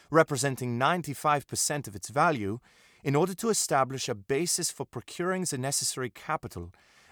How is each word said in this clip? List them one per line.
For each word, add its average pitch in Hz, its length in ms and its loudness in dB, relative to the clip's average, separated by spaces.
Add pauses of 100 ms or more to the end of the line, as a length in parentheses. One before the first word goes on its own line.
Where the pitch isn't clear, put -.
(100)
representing 131 640 2
ninety-five 147 720 0
percent 147 400 -2
of 101 80 -10
its 98 140 -12
value, 120 500 2 (460)
in 139 100 2
order 180 200 2
to 226 160 0
establish 135 580 2
a 120 80 -2
basis 151 560 0
for 135 120 -8
procuring 180 600 -4
the 151 120 -2
necessary 131 540 -2
capital, 95 640 -8 (400)